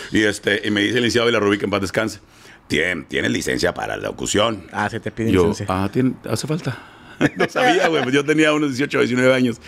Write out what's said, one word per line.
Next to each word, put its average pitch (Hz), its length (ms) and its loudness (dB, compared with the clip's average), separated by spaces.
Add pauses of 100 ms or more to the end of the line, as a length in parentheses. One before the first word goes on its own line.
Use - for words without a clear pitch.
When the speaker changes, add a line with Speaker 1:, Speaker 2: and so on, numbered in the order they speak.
(120)
Speaker 1:
Y 107 120 4
este, 104 440 0
y 110 40 -2
me 104 100 2
dice 104 160 2
el 123 60 2
licenciado 117 240 2
Vilarrubí, 104 300 4
que 98 80 -6
en 98 60 -4
paz 101 100 0
descanse, 107 380 -2 (480)
"Tien-, 80 400 -2
¿tienes 90 240 -2
licencia 65 420 0
para 53 220 -6
la 52 140 -6
locución?" 101 540 -2 (100)
Speaker 2:
Ah, 104 160 -4
sí 110 100 -8
te 107 100 -8
piden 113 220 -2
Speaker 1:
Yo, 90 160 4
Speaker 2:
licencia. 101 220 -2
Speaker 1:
"Ah, 95 220 0
tien-, 127 240 0 (140)
¿hace 120 180 -4
falta?" 147 300 -6 (420)
<laughs> - 160 -14
No - 140 -2
sabía, 220 400 2
güey, 151 120 0
pues 127 140 0
yo 139 80 2
tenía 151 300 2
unos 151 160 0
dieciocho, 135 300 -2
diecinueve 127 340 4
años. 127 340 0